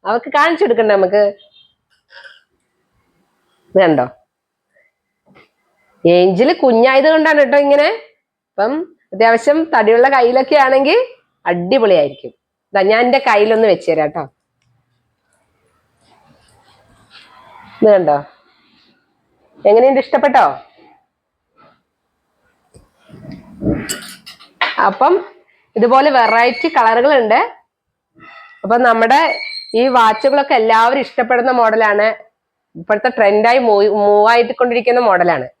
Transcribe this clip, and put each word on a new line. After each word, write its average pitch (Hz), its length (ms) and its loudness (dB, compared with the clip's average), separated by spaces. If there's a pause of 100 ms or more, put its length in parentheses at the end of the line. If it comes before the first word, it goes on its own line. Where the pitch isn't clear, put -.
അവക്ക് 240 280 -6
കാണിച്ചു 320 280 0
കൊടുക്കണ്ടേ 226 300 0
നമുക്ക്. 196 280 0 (2500)
ഇത് 190 120 0
കണ്ടോ, 143 260 0 (2000)
ഏഞ്ചൽ 185 460 2
കുഞ്ഞായത് 262 580 2
കൊണ്ടാണ് 311 320 2
കേട്ടോ 269 240 0
ഇങ്ങനെ. 285 220 2 (600)
അപ്പം 220 220 -4 (400)
അത്യാവശ്യം 226 460 0 (160)
തടിയുള്ള 233 340 2
കയ്യിലൊക്കെ 254 480 0
ആണെങ്കിൽ 269 420 2 (480)
അടിപൊളിയായിരിക്കും. 175 840 -2 (420)
ദാ 196 160 0
ഞാൻ 226 100 2
എൻ്റെ 247 280 0
കയ്യിലൊന്ന് 220 400 2
വെച്ച് 170 220 -2
തരാം 156 160 -2
കേട്ടോ. 151 180 -8 (3500)
ഇത് 214 120 4
കണ്ടോ, 156 240 0 (1500)
എങ്ങനെയുണ്ട്, 254 320 4
ഇഷ്ടപ്പെട്ടോ? 254 460 0 (4000)
അപ്പം 285 260 0 (640)
ഇതുപോലെ 262 340 2
വെറൈറ്റി 240 580 0
കളറുകളുണ്ട്. 240 720 0 (1200)
അപ്പം 240 180 0
നമ്മുടെ 233 380 2 (540)
ഈ 233 140 0
വാച്ചുകളൊക്കെ 262 680 0
എല്ലാവരും 226 460 0
ഇഷ്ടപ്പെടുന്ന 247 500 -2
മോഡലാണ്. 220 560 0 (760)
ഇപ്പോഴത്തെ 214 280 -4
ട്രെൻഡായി 226 500 2
മൂവ്, 214 300 2
മൂവ് 208 420 2
ആയിക്കൊണ്ടിരിക്കുന്ന 240 680 0
മോഡലാണ്. 175 460 -2 (140)